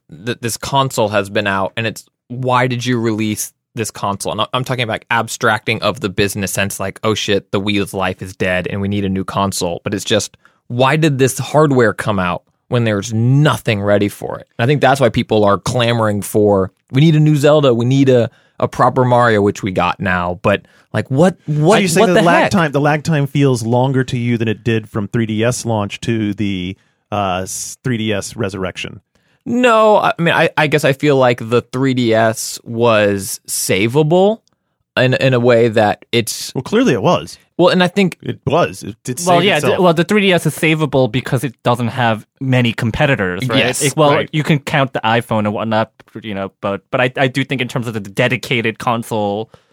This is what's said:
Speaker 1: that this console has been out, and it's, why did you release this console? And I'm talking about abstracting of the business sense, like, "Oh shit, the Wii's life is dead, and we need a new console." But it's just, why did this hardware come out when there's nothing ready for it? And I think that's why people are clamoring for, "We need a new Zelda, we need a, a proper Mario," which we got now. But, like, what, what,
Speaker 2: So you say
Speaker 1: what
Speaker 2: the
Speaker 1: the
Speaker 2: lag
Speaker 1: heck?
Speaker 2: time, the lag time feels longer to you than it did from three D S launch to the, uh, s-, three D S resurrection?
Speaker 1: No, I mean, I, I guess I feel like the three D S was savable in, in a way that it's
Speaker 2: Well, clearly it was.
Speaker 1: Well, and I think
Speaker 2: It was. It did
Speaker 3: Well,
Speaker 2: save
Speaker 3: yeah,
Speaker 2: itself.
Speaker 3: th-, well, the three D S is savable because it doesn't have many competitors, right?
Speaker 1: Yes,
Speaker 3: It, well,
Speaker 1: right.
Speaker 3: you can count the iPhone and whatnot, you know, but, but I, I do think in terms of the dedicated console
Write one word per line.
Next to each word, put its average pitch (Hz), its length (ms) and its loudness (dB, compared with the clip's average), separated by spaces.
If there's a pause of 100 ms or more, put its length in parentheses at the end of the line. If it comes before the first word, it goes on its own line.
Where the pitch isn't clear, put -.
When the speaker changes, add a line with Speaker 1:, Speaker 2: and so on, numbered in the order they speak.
Speaker 1:
that 104 320 -10
this 117 160 -6
console 135 520 -2
has 101 200 -2
been 104 180 -2
out, 98 300 -2
and 113 100 -4
it's, - 180 -8 (220)
why 123 380 0
did 123 200 -4
you 123 140 0
release 110 540 -2 (220)
this 110 160 -6
console? 98 400 -6
And 104 200 -6
I'm 127 120 -4
talking 127 200 -6
about 107 280 -6
abstracting 113 720 -2
of 101 160 -2
the 104 100 -4
business 98 420 -2
sense, 98 280 -4
like, 98 240 -8
"Oh 110 100 0
shit, 101 380 -2
the 104 100 -2
Wii's 101 320 -2
life 92 300 -4
is 95 120 -12
dead, 90 320 -2
and 101 140 -6
we 101 60 -2
need 101 180 -2
a 95 40 -2
new 95 140 -2
console." 95 600 -4
But 104 100 -6
it's 98 100 -4
just, - 320 -2 (320)
why 131 300 2
did 151 220 2
this 127 180 2
hardware 131 560 2
come 104 260 -4
out 90 240 -4 (260)
when 120 160 0
there's 107 280 -2
nothing 120 720 2
ready 104 260 2
for - 300 -10
it? - 80 -20 (100)
And 123 60 -2
I - 20 2
think 139 160 0
that's 131 180 4
why 160 100 4
people 214 360 2
are 202 140 4
clamoring 113 640 0
for, 101 480 2 (180)
"We 131 120 0
need 160 140 6
a 151 40 4
new 151 160 4
Zelda, 147 400 4
we 117 100 0
need 135 240 4
a, 120 220 4 (280)
a 123 80 0
proper 127 380 2
Mario," 120 380 4
which 101 180 0
we 104 100 -4
got 90 280 -2
now. 90 420 -2
But, 101 240 0 (280)
like, 107 180 -4
what, 165 340 2
what, 151 300 2
Speaker 2:
So - 60 2
you 196 80 0
say - 120 2
Speaker 1:
what - 60 6
Speaker 2:
the 180 80 2
Speaker 1:
the 220 80 4
Speaker 2:
lag 170 200 4
Speaker 1:
heck? - 80 0
Speaker 2:
time, 165 200 0
the 143 100 0
lag 147 220 0
time 143 240 0
feels 135 360 2
longer 123 420 0
to 131 120 -4
you 120 220 0
than 113 80 -2
it 104 160 -4
did 110 260 -2
from 104 200 -6
three 113 180 -2
D 107 160 -2
S 120 200 -2
launch 107 380 -4
to 110 320 -2
the, 95 420 -4 (360)
uh, 95 320 -2
s-, - 400 -12
three 127 140 -2
D 110 160 -4
S 98 220 -6
resurrection? 95 640 -8 (460)
Speaker 1:
No, 226 500 4
I - 200 0
mean, 165 160 0
I, 165 240 2
I 156 80 2
guess 151 200 0
I 139 80 2
feel 143 240 2
like 123 220 4
the 117 220 0
three 131 320 -2
D 120 220 2
S 113 480 0
was 107 800 0
savable 156 960 0 (560)
in, 127 180 4
in 131 200 2
a 123 40 2
way 120 280 6
that 107 440 0
it's - 440 -4
Speaker 2:
Well, 135 80 -4
clearly 226 300 0
it 101 100 -2
was. 117 340 -2 (200)
Speaker 1:
Well, 175 120 4
and 180 140 2
I 180 40 2
think 190 360 -2
Speaker 2:
It 107 220 -8
was. 135 380 -2
It 98 200 -10
did 127 160 -8
Speaker 3:
Well, 175 180 2
Speaker 2:
save 170 80 2
Speaker 3:
yeah, 196 120 2
Speaker 2:
itself. 147 160 0
Speaker 3:
th-, - 80 0
well, 180 120 4
the 165 100 0
three 208 180 2
D 196 120 2
S 165 140 0
is 147 100 -2
savable 147 540 0
because 131 320 -2
it 131 180 -8
doesn't 120 280 0
have 113 360 -2 (160)
many 127 320 2
competitors, 110 760 -2
right? - 120 0
Speaker 1:
Yes, 123 240 -2
Speaker 3:
It, 139 140 -2
well, 147 180 4
Speaker 1:
right. - 180 -4
Speaker 3:
you 151 100 -2
can 151 160 2
count 139 340 -2
the - 80 -6
iPhone 113 380 0
and 104 140 -2
whatnot, 110 380 -2 (320)
you 110 100 -10
know, 98 180 -8 (100)
but, 98 280 -6
but 131 120 -2
I, 127 160 0
I 139 100 0
do 131 160 -2
think 131 180 -6
in 123 60 -4
terms 120 200 -6
of 117 60 -6
the 113 60 -6
dedicated 113 800 -2
console 110 720 -4 (220)